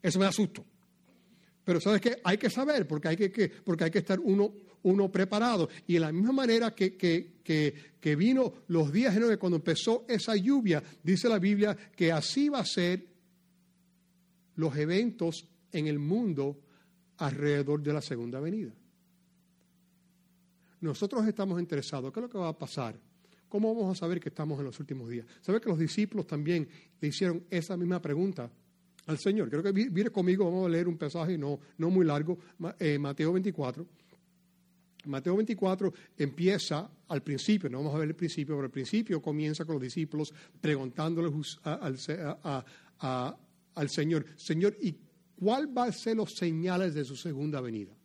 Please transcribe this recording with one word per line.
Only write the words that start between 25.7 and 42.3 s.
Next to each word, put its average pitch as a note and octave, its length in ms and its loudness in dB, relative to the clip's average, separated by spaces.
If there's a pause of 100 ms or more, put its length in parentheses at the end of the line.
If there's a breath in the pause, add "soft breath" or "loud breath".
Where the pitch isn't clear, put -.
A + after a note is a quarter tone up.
discípulos G3+ 480 0
también D3+ 420 -2 (320 loud breath)
le D3+ 80 -2
hicieron F3 420 -2
esa F3+ 260 -2
misma F3 260 0
pregunta D3 480 -2 (560)
al D#3 120 -2
Señor? G3 320 0
Creo D3 120 -2
que G3+ 100 0
vi-, G#3+ 180 2
viene G3+ 200 2
conmigo, F#3 360 2
vamos F#3 200 0
a F3 40 2
leer E3+ 180 2
un E3+ 80 -2
pasaje E3 420 -2
no, C#3+ 220 -4 (180 loud breath)
no D#3+ 120 2
muy F#3 140 6
largo, D#3 340 0 (200 loud breath)
Ma-, E3+ 200 -6
eh, D3 200 2
Mateo C#3+ 340 0
veinticuatro. E3 540 -2 (1160 soft breath)
Mateo C#3+ 320 -2
veinticuatro G3 560 0 (240 loud breath)
empieza D#3+ 720 0 (180)
al C#3 140 -4
principio, D#3+ 460 0
no B2 100 -6
vamos D3 160 -2
a D3+ 40 0
ver D#3 100 0
el E3 80 -4
principio, D#3 380 -4
pero C#3+ 120 -4
el B2 60 -8
principio F3+ 480 -2
comienza D3+ 440 -2
con D#3 100 -4
los C#3 80 -2
discípulos D3+ 500 -4 (280 loud breath)
preguntándole D#3 680 0
jus-, D3 340 -6
a, D#3 120 -4
al C#3+ 240 -6
se-, D#3 220 -6
a, D#3 220 -6